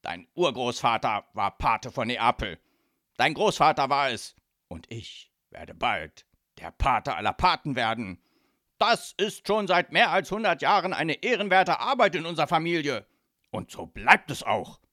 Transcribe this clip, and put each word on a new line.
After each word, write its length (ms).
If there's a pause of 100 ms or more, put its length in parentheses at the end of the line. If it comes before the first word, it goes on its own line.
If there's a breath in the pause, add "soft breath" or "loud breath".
Dein 340
Urgroßvater 960
war 260
Pate 320
von 180
Neapel. 500 (580)
Dein 180
Großvater 560
war 200
es. 240 (340)
Und 220
ich 420 (180)
werde 240
bald 520 (320)
der 120
Pate 440
aller 180
Paten 440
werden. 460 (560)
Das 380
ist 300
schon 200
seit 260
mehr 180
als 200
hundert 320
Jahren 300
eine 300
ehrenwerte 560
Arbeit 360
in 120
unserer 220
Familie. 580 (440)
Und 200
so 160
bleibt 440
es 120
auch 380 (120)